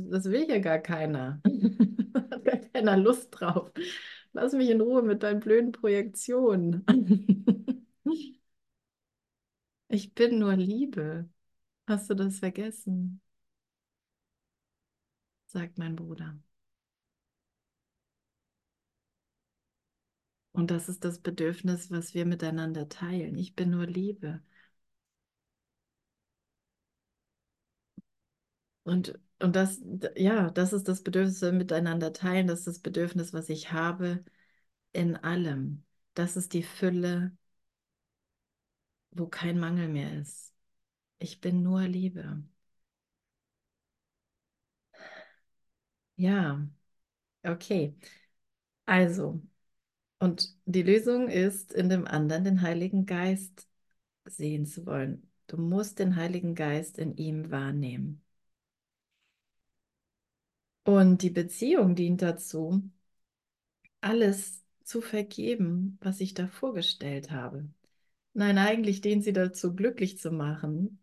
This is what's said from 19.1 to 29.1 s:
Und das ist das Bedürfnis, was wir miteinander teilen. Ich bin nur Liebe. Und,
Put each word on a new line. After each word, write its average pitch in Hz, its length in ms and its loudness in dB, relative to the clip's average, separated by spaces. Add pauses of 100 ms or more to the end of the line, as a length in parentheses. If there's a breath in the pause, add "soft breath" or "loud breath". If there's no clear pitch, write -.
Und 175 180 0
das 170 180 -2
ist 180 160 -10
das 175 160 -4
Bedürfnis, 175 680 -4
was 170 240 -8
wir 175 120 -2
miteinander 160 640 -4
teilen. 175 480 -6
Ich 185 200 -8
bin 180 140 0
nur 175 160 0
Liebe. 175 540 -6 (4000 soft breath)
Und, 180 340 -2 (200)